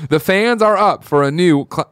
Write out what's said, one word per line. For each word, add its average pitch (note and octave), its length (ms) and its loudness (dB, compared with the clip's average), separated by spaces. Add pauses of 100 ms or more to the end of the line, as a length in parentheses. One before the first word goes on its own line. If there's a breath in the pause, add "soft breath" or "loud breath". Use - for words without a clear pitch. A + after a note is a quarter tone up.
The D3 120 0
fans G#3+ 400 0
are G#3+ 160 2
up F#3+ 260 0
for C#3+ 200 0
a C#3 80 0
new, D#3 380 0
cl-, - 220 -8